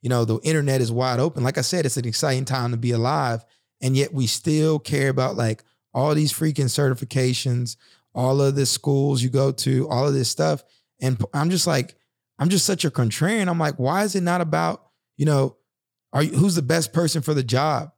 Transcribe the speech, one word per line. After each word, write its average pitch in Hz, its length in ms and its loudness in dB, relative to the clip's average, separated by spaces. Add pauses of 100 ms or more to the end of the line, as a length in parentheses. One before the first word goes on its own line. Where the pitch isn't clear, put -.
you 123 60 -4
know, 120 160 2
the 110 180 0
internet 147 380 0
is 117 120 0
wide 123 280 0
open. 131 220 -2
Like 127 160 0
I 139 40 -2
said, 165 240 -2
it's 127 100 -2
an 123 100 -4
exciting 131 380 -2
time 127 260 -2
to 123 60 -2
be 120 140 -2
alive. 120 540 0 (360)
And 131 160 0
yet 135 160 0
we 135 140 0
still 156 520 0
care 143 300 -2
about, 131 280 0
like, 110 280 -2 (280)
all 147 220 2
these 151 180 0
freaking 147 340 -2
certifications, 127 1080 -2 (380)
all 131 260 0
of 139 140 2
the 139 120 0
schools 139 560 0
you 127 80 0
go 135 220 2
to, 131 360 0
all 127 180 0
of 143 80 0
this 131 140 0
stuff. 156 340 -2 (380)
And 127 180 0
p-, 113 140 0
I'm 151 180 0
just 180 160 0
like, 139 300 -2 (420)
I'm 160 120 2
just 190 160 2
such 185 180 -2
a 156 60 2
contrarian. 180 580 0
I'm 170 100 -2
like, 147 200 -2
"Why 156 260 0
is 196 100 -4
it 190 80 0
not 175 180 0
about, 165 440 -2 (320)
you 147 80 0
know, 139 320 2 (560)
are 139 100 2
you, - 140 -2
who's 175 180 4
the 165 80 0
best 160 300 0
person 165 300 0
for 151 120 -2
the 139 80 0
job?" 131 560 0